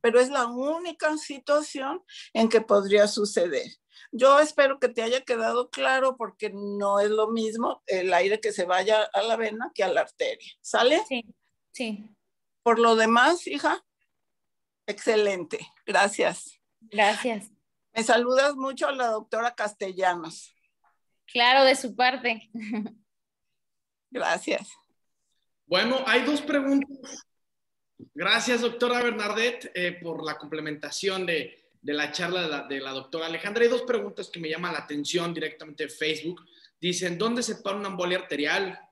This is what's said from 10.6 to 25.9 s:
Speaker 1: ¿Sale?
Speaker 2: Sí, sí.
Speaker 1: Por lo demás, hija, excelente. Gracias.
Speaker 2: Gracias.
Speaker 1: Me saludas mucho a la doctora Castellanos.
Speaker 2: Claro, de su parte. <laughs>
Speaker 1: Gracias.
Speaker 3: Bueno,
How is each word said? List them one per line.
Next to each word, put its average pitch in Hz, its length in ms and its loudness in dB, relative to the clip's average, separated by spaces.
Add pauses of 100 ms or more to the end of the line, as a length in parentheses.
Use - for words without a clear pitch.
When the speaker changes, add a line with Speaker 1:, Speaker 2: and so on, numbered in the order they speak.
Speaker 1:
¿Sale? 262 480 2
Speaker 2:
Sí, 254 160 -6 (480)
sí. 214 380 -8 (520)
Speaker 1:
Por 233 160 4
lo 233 180 6
demás, 240 500 4
hija, 294 380 -2 (1000)
excelente. 202 800 0 (200)
Gracias. 185 760 0 (200)
Speaker 2:
Gracias. 214 680 0 (440)
Speaker 1:
Me 226 80 -2
saludas 254 540 4
mucho 269 320 -4
a 277 40 -2
la 254 140 -2
doctora 220 480 -4
Castellanos. 185 1000 -4 (720)
Speaker 2:
Claro, 247 380 4
de 262 120 6
su 240 180 -8
parte. 254 580 -2
<laughs> 214 500 -8 (1080)
Speaker 1:
Gracias. 185 580 -4 (1000)
Speaker 3:
Bueno, 220 400 0